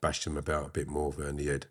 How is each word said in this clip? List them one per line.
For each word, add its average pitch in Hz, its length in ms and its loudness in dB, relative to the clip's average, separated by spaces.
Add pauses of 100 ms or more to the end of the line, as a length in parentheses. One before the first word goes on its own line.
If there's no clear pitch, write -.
bashed - 260 2
him 78 100 0
about 73 300 0
a 71 40 -10
bit 71 180 -2
more 73 300 0
around 71 180 -2
the 73 100 0
head, 69 240 0